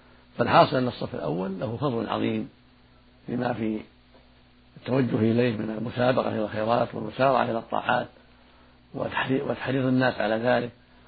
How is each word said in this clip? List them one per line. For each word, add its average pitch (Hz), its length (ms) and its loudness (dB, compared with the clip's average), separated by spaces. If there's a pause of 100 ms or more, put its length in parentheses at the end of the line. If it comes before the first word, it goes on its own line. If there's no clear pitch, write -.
(380)
فالحاصل 135 380 6
أن 127 120 0
الصف - 260 -8
الأول 185 460 -4
له 117 160 -4
فضل 127 320 -2
عظيم 110 400 -2 (800)
لما 120 240 -2
في 110 280 -4 (960)
التوجه 123 400 0
إليه 113 400 4
من 110 220 -6
المسابقة 120 500 0
إلى 107 160 -2
الخيرات 110 500 0
والمسارعة 117 500 2
إلى 113 140 -2
الطاعات 117 480 -2 (880)
وتحري-، 131 480 -2
وتحريض 127 440 -2
الناس 127 340 2
على 104 140 0
ذلك 123 360 0 (360)